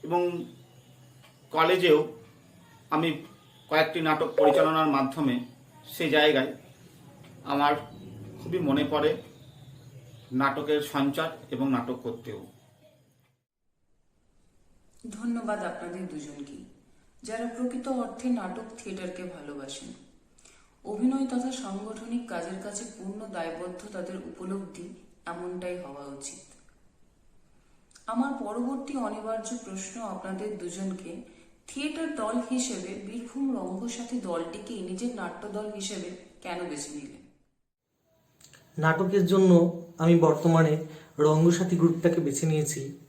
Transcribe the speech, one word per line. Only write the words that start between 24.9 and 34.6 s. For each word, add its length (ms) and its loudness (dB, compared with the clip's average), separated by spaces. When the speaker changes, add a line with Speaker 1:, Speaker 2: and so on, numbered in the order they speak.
Speaker 2:
এমনটাই 520 -8
হওয়া 400 -14
উচিত। 360 -16
আমার 280 -2
পরবর্তী 640 -6
অনিবার্য 680 -6
প্রশ্ন 360 -12
আপনাদের 580 -8
দুজনকে, 640 -8
থিয়েটার 500 -6
দল 240 -2
হিসেবে 440 -4
বীরভূম 500 -4
রঙ্গসাথী 640 -6
দলটিকে 540 -6